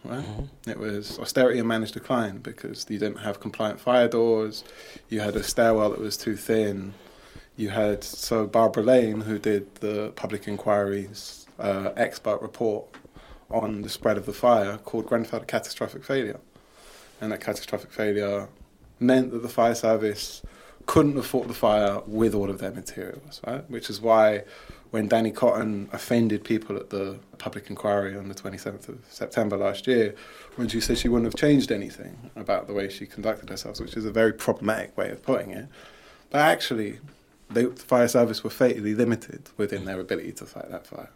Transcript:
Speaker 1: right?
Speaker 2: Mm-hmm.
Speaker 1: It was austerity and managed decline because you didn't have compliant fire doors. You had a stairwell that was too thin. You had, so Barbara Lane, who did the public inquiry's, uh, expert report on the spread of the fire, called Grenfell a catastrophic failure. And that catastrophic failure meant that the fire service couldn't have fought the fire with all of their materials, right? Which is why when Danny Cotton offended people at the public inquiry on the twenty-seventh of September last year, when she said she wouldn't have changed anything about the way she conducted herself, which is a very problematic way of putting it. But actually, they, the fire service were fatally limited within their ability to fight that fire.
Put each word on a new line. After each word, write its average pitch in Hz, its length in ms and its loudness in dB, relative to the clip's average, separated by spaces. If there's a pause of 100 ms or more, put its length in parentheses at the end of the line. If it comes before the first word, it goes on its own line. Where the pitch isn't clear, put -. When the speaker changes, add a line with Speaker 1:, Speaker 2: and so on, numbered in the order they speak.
Speaker 1:
right? 120 220 -8
Speaker 2:
Mm-hmm. 113 440 -10
Speaker 1:
It 113 100 -8
was 104 400 -6
austerity 123 400 4
and 113 80 0
managed 113 260 0
decline 110 460 -2
because - 500 -12
you 107 80 -4
didn't 101 220 -2
have 104 200 -6
compliant 107 400 -6
fire 123 280 6
doors. 113 560 2 (460)
You 110 100 -2
had 104 160 -2
a 104 80 -2
stairwell 110 480 4
that 104 80 -6
was 107 180 -4
too 107 180 -4
thin. 101 600 0 (640)
You 107 120 -4
had, 104 340 0
so - 440 -2
Barbara 113 340 4
Lane, 110 400 4
who 107 160 -4
did 104 380 0
the 107 400 -4
public - 320 -8
inquiry's, 101 1000 -2 (140)
uh, 98 360 -2
expert - 460 -2
report 107 460 -4 (640)
on 110 320 -2
the 104 60 -10
spread 107 280 0
of 92 80 -8
the 104 80 -8
fire, 110 460 4
called 110 260 -4
Grenfell 113 360 -2
a - 40 -16
catastrophic - 580 -6
failure. 131 360 -2 (800)
And 110 120 -4
that - 100 -6
catastrophic - 500 -6
failure 101 560 0 (520)
meant 127 320 4
that 117 120 -6
the 120 60 -8
fire 117 260 4
service 107 680 0 (460)
couldn't 147 300 4
have 123 100 -4
fought 131 200 -2
the 117 60 -8
fire 104 540 2
with 110 260 2
all 101 160 0
of 95 80 -6
their 95 140 -6
materials, - 720 -12
right? 127 240 -8
Which 120 220 -10
is 101 100 -8
why 107 420 6 (460)
when 107 180 0
Danny 113 240 4
Cotton 107 640 0
offended 110 500 2
people 107 320 -2
at - 140 -8
the 98 280 -6 (200)
public - 320 -12
inquiry 101 480 -2
on 101 100 -10
the 98 80 -10
twenty-seventh 101 540 -10
of 117 100 -14 (100)
September - 460 -2
last 98 320 -2
year, 113 280 2 (400)
when 120 120 -4
she 113 140 -2
said 117 160 0
she - 100 0
wouldn't 117 240 2
have - 80 -10
changed 147 320 4
anything 101 640 -8
about 101 320 -2
the 101 60 -8
way 98 160 -2
she - 160 -12
conducted 107 440 -6
herself, - 300 -10
which - 160 -10
is 113 100 -4
a 110 60 -4
very 110 220 6
problematic 107 640 -2
way 98 120 -2
of - 140 -12
putting 101 280 -2
it. 104 160 -12 (600)
But 143 120 0
actually, 117 580 2 (500)
they, 117 160 4
the 123 180 -2
fire 120 240 6
service 120 360 4
were 110 60 -4
fatally 107 460 2
limited 110 600 0
within 101 280 -2
their 95 140 -6
ability 85 340 -6
to - 120 -14
fight - 260 -14
that - 160 -12
fire. - 280 -16